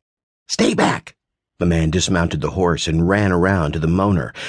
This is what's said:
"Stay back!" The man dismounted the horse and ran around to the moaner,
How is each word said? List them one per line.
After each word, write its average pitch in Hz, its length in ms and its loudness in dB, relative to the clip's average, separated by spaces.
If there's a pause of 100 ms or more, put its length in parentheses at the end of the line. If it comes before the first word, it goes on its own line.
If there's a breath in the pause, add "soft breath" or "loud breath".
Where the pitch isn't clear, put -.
(480)
"Stay - 260 0
back!" - 380 -2 (460)
The 87 60 0
man 82 240 2
dismounted 85 540 0
the 76 80 -4
horse 85 360 0
and 82 220 0
ran 101 240 2
around 87 400 2
to 80 60 -6
the 78 80 -2
moaner, 90 480 0 (140)